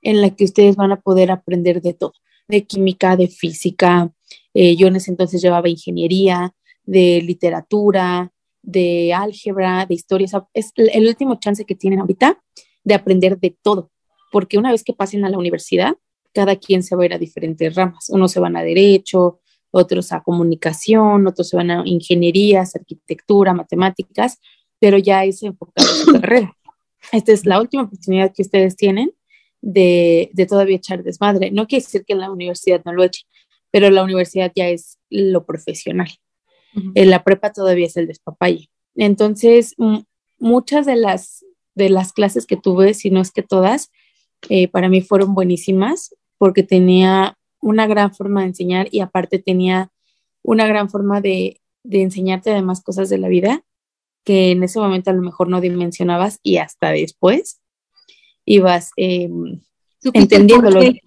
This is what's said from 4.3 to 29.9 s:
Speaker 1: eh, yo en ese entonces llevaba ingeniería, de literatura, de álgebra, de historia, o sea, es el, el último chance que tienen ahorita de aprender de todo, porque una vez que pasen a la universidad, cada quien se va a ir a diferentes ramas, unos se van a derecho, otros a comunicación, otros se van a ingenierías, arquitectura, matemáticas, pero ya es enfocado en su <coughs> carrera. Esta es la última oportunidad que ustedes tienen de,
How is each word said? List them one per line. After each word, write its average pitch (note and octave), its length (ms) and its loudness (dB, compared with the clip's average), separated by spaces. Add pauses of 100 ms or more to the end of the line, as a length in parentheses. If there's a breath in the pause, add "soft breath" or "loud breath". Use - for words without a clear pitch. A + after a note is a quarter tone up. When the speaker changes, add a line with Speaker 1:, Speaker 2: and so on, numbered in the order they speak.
Speaker 1:
eh, F3+ 220 4
yo F#3+ 100 4
en F#3 100 2
ese F#3 140 -6
entonces F3+ 320 -4
llevaba F3 260 0
ingeniería, F3 880 -2 (300)
de F3+ 380 2
literatura, F3+ 1080 -2 (300)
de F3 500 -2
álgebra, F#3+ 760 -4
de F#3 80 -4
historia, F#3+ 300 -4
o F#3+ 40 -8
sea, G3 260 -8
es - 220 -8
el, A3+ 180 4
el A3 120 4
último B3 320 -2
chance G#3 280 -6
que F#3+ 80 -8
tienen F#3+ 260 -2
ahorita G3 420 0 (420 soft breath)
de G#3 100 2
aprender F#3 440 0
de F3 240 -4
todo, G#3 280 -2 (420)
porque G3+ 240 -2
una A#3+ 160 0
vez A3+ 120 -2
que A#3+ 100 -8
pasen G3+ 320 -4
a - 20 -2
la G3 100 -4
universidad, F3+ 580 -2 (360)
cada G3 240 0
quien F#3 260 -2
se F3+ 140 -6
va F3+ 60 0
a F3 40 2
ir F3 80 0
a E3+ 40 -8
diferentes E3 560 -8
ramas, F#3 340 -4
unos F#3+ 240 0
se F3+ 80 -4
van F3 160 -2
a E3 60 -6
derecho, F3+ 760 2 (300)
otros F3+ 420 -2
a F3 100 -8
comunicación, F3+ 1040 0
otros F3+ 240 -4
se F3+ 60 -4
van F3 140 -2
a F3 140 -4
ingenierías, F#3 880 0
arquitectura, - 800 -2
matemáticas, F#3+ 840 -4 (400)
pero G3+ 180 4
ya F#3+ 300 2
es F#3+ 160 -6
enfocado G#3 480 -2
en - 60 -4
su D#4 160 4
<coughs> B3+ 80 4
carrera. A3 360 0 (560)
Esta A3 200 2
es G3 120 2
la G3 160 2
última B3+ 220 -4
oportunidad F#3+ 500 -2
que - 100 -10
ustedes F#3+ 340 0
tienen G#3 360 -2 (480)
de, F3 720 2